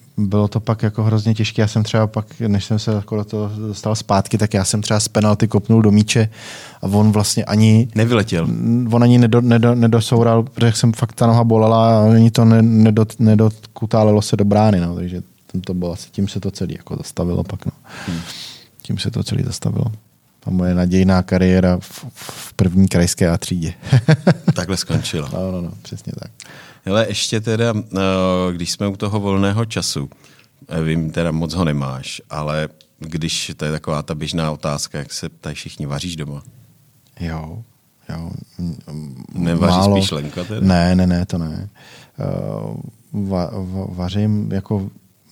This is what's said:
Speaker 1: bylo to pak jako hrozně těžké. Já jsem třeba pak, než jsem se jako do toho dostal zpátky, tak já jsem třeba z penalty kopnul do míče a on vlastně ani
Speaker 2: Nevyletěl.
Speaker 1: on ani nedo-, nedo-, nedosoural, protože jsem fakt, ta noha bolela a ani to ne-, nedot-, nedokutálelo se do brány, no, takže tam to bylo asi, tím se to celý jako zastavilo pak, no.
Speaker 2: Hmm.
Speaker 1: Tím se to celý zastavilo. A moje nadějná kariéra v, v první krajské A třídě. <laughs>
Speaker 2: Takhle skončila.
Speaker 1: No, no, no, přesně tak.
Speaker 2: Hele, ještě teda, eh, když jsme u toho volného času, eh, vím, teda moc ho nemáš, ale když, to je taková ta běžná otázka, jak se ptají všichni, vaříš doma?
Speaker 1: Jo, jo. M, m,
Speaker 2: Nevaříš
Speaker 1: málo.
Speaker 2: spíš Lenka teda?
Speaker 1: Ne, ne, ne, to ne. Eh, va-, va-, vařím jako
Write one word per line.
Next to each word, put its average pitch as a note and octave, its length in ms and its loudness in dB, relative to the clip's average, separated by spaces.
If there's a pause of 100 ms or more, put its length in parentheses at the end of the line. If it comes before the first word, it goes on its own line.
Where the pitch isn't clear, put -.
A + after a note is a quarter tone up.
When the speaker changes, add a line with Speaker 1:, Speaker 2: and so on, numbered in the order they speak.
(160)
Speaker 1:
bylo G#2 320 0
to G#2+ 120 -4
pak G#2+ 220 -2
jako A2 200 -2
hrozně A2 320 2
těžké. G#2+ 280 -2
Já G#2 60 2
jsem G#2+ 140 0
třeba A2 240 0
pak, - 340 -8
než G2+ 240 0
jsem G#2+ 140 -2
se G#2+ 140 -4
jako G#2 240 -4
do G#2 80 -4
toho G#2 260 -6 (180)
dostal G#2+ 260 -4
zpátky, G2+ 440 0
tak G#2 160 0
já F#2+ 100 2
jsem G#2 180 -2
třeba G#2+ 180 0
z - 80 -4
penalty G#2+ 400 2
kopnul A2 340 2
do G#2+ 80 4
míče G#2+ 380 4 (540)
a - 40 -4
on G#2 260 4
vlastně G#2 320 0
ani A2 500 4
Speaker 2:
Nevyletěl. G#2+ 500 0 (460)
Speaker 1:
on A#2 120 4
ani A#2+ 160 6
nedo-, A#2+ 220 4
nedo-, A#2+ 340 4
nedosoural, A#2 680 4
protože A#2 300 0
jsem A2+ 200 2
fakt, - 200 -4
ta - 140 0
noha A#2 180 4
bolela A2+ 560 4
a A2 120 6
ani A2+ 180 8
to A2+ 140 4
ne-, A2+ 180 6
nedot-, A2 560 4
nedokutálelo G#2+ 1040 2
se G#2+ 140 -2
do G2+ 80 2
brány, G#2 360 4
no, F2 140 -2
takže F2+ 280 -8 (300)
tam F#2 80 -4
to F#2 140 -6
bylo F2 180 -4
asi, - 180 -12
tím G2 180 -4
se G2 120 -8
to F#2+ 100 -6
celý - 240 -6
jako - 220 -12
zastavilo F2 480 -4
pak, - 220 -10
no. - 60 -6 (340)
Speaker 2:
Hmm. E2+ 120 -6 (640)
Speaker 1:
Tím - 160 -6
se G2 120 -6
to A2 120 -2
celý - 220 -4
zastavilo. - 400 -4 (640)
A G#2 40 -6
moje F2+ 240 0
nadějná F#2 480 4
kariéra F#2 580 2
v, - 240 -16 (100)
v - 380 -16
první F#2 360 4
krajské F2 420 2
A E2+ 80 0
třídě. E2+ 360 -6 (380)
<laughs> D3+ 420 2
Speaker 2:
Takhle F2 220 -4
skončila. D#2+ 560 -4
Speaker 1:
No, F#2 200 -4
no, F#2 80 -6
no, F2 100 -8 (120)
přesně - 300 -14 (100)
tak. - 80 -18 (540)
Speaker 2:
Hele, G#2 240 0
ještě G#2+ 320 -4
teda, A2+ 360 -2
eh, F#2+ 220 -6 (540)
když F2 180 -6
jsme - 180 -6
u G2 80 -6
toho G#2 240 -4
volného G2 440 0
času, E2+ 460 -6 (580)
eh, D#2+ 140 -4
vím, D#2+ 280 -2
teda E2+ 200 -2
moc D#2+ 240 -4
ho F2+ 100 -2
nemáš, C2+ 680 -6
ale D2+ 380 -6 (300)
když, D#2+ 580 -6
to - 80 -10
je D2+ 80 -4
taková D2+ 300 -6
ta E2 120 -8
běžná D#2+ 360 -4
otázka, D2+ 480 -8
jak C#2+ 140 -12
se - 160 -10
ptají - 280 -12
všichni, - 300 -12
vaříš C#2+ 300 -8
doma? D2 260 -12 (800)
Speaker 1:
Jo, D#2+ 380 -10 (500)
jo. E2 220 -12 (280)
M, E2+ 160 -8 (140)
m, D2 260 -14 (200)
Speaker 2:
Nevaříš E2+ 420 2
Speaker 1:
málo. G2+ 200 4
Speaker 2:
spíš F#2+ 140 0
Lenka D2+ 340 -8
teda? G#2+ 220 -8
Speaker 1:
Ne, F2+ 300 4
ne, F#2 100 4
ne, F2+ 200 0
to F2+ 120 -6
ne. E2+ 300 -8 (500)
Eh, G2+ 60 -8 (880)
va-, F#2+ 380 -4
va-, F#2+ 420 -8
vařím G#2 580 -2
jako G2 380 -4 (420)